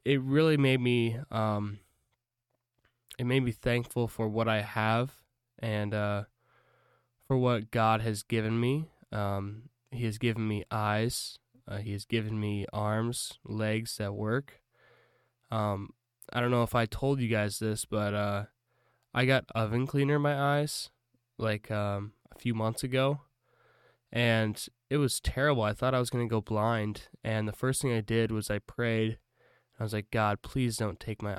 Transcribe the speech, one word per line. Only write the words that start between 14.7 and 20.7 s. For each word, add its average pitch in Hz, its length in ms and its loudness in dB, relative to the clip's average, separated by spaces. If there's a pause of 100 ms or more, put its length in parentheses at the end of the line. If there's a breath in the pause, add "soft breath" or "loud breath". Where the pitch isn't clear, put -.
Um, 104 380 -2 (420)
I 120 80 -4
don't 123 120 2
know 120 120 6
if 117 100 -2
I 120 120 4
told 135 340 0
you 120 80 0
guys 107 320 0
this, 107 240 -2
but, 104 300 0
uh, 104 300 0 (720)
I 123 120 2
got 131 200 4 (100)
oven 113 320 0
cleaner 143 300 2
in 143 40 2
my 143 380 2
eyes, - 320 -4 (480)